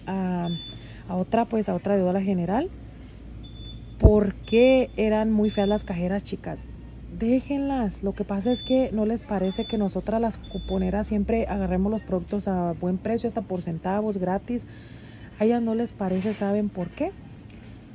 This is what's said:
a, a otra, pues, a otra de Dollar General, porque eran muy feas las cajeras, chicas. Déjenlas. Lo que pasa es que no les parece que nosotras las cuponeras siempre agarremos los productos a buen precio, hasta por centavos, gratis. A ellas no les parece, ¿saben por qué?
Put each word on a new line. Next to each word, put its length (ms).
a, 400
a 80
otra, 300
pues, 240
a 80
otra 180
de 80
Dollar 220
General, 440
porque 960
eran 340
muy 180
feas 200
las 160
cajeras, 400
chicas. 420
Déjenlas. 880
Lo 100
que 100
pasa 280
es 100
que 300
no 120
les 200
parece 420
que 100
nosotras 440
las 180
cuponeras 680
siempre 400
agarremos 420
los 120
productos 440
a 340
buen 180
precio, 280
hasta 160
por 200
centavos, 560
gratis. 460
A 60
ellas 160
no 140
les 180
parece, 420
¿saben 340
por 200
qué? 220